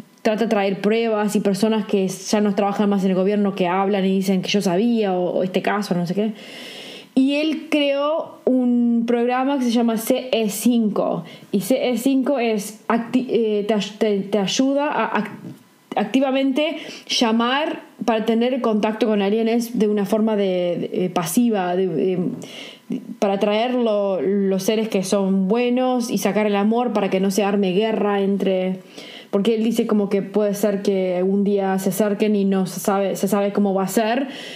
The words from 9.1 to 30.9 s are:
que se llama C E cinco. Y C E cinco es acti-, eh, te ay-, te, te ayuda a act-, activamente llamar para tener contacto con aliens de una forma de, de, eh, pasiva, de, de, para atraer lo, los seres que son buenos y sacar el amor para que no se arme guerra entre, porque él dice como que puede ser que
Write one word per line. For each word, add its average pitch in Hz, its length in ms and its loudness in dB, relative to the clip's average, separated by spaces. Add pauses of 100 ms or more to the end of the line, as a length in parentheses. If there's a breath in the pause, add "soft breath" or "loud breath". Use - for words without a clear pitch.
que 247 60 -2
se 240 80 2
llama 233 240 2
C 254 340 -2
E 220 200 0
cinco. 208 720 0 (260 loud breath)
Y 196 120 0
C - 260 0
E 247 80 0
cinco 269 420 0
es 220 500 -2
acti-, 233 400 0
eh, 214 380 0
te 220 80 2
ay-, 202 240 -4
te, 208 220 2
te 202 180 -2
ayuda 277 540 0
a - 320 -2
act-, - 300 -14 (420)
activamente 269 800 0 (320 loud breath)
llamar 247 720 0 (240)
para 226 220 0
tener 233 340 0
contacto 220 460 0
con 214 160 2
aliens 226 560 0
de 208 100 4
una 208 160 0
forma 220 320 0
de, 175 560 -2
de, 180 140 -2
eh, - 20 -2
pasiva, 180 640 0
de, 190 140 0
de, 180 300 0 (1000 loud breath)
para 302 160 0
atraer 214 400 0
lo, 208 460 0
los 190 420 0
seres 220 260 0
que 196 140 -2
son 190 460 0
buenos 247 600 0
y 208 80 -2
sacar 214 280 0
el 208 80 0
amor 220 380 0
para 202 160 0
que 190 100 0
no 196 120 2
se 202 120 2
arme 202 300 0
guerra 202 480 0
entre, 190 600 0 (500 loud breath)
porque 202 260 2
él 220 80 0
dice 233 220 2
como 208 220 2
que 196 140 0
puede 202 320 0
ser 196 280 0
que 185 340 0